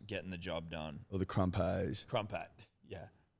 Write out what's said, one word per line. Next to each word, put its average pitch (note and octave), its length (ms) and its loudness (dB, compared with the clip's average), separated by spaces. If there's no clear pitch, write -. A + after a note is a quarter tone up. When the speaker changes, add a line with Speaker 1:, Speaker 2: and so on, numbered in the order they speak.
Speaker 1:
getting F#2 220 -2
the F#2 80 -4
job E2+ 320 -2
done. D#2 300 -4
Speaker 2:
Or G2 100 0
the F#2 60 6
Crumpets. F#2 840 2
Speaker 1:
Crumpet. G2+ 400 -2
Yeah. F#2+ 180 -10